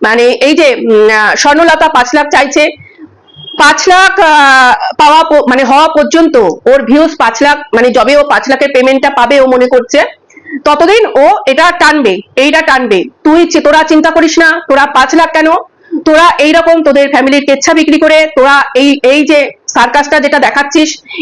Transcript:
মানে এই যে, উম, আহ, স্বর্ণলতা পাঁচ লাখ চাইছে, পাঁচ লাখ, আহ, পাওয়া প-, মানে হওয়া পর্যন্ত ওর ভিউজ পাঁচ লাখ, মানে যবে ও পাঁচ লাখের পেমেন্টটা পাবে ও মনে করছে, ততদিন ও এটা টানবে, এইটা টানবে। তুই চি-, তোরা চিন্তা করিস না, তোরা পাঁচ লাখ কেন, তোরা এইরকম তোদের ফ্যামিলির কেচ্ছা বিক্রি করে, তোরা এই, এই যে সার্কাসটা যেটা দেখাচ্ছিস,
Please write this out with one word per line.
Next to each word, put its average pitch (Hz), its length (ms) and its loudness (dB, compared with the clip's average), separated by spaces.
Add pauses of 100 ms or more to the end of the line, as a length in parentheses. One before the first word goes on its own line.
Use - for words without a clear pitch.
মানে 233 200 0
এই 247 320 0
যে, 277 200 2
উম, 220 360 0
আহ, 214 240 0
স্বর্ণলতা 311 540 0
পাঁচ 247 260 -2
লাখ 285 180 0
চাইছে, 302 360 0 (920)
পাঁচ 311 300 0
লাখ, 370 320 2
আহ, 277 760 2
পাওয়া 302 240 4
প-, 302 260 0
মানে 262 160 0
হওয়া 269 240 2
পর্যন্ত 320 480 0 (300)
ওর 262 160 2
ভিউজ 294 340 0
পাঁচ 247 260 -2
লাখ, 285 160 0 (160)
মানে 240 160 0
যবে 247 260 0
ও 285 140 4
পাঁচ 208 180 -2
লাখের 269 260 -2
পেমেন্টটা 262 360 0
পাবে 269 300 0
ও 262 60 4
মনে 254 200 0
করছে, 254 360 0 (600)
ততদিন 370 420 2
ও 320 300 2 (100)
এটা 311 240 0
টানবে, 302 480 0 (180)
এইটা 294 240 0
টানবে। 254 420 0 (220)
তুই 330 220 2
চি-, 339 160 -2
তোরা 311 200 2
চিন্তা 311 280 0
করিস 330 280 0
না, 330 300 0
তোরা 277 180 0
পাঁচ 262 280 -2
লাখ 320 180 0
কেন, 311 180 0 (540)
তোরা 320 340 2
এইরকম 330 440 0
তোদের 277 280 0
ফ্যামিলির 269 360 0
কেচ্ছা 277 280 0
বিক্রি 311 240 0
করে, 311 380 2
তোরা 277 260 2 (120)
এই, 277 280 0
এই 285 220 2
যে 285 240 0 (200)
সার্কাসটা 285 520 -2
যেটা 285 180 -2
দেখাচ্ছিস, 285 640 -2 (200)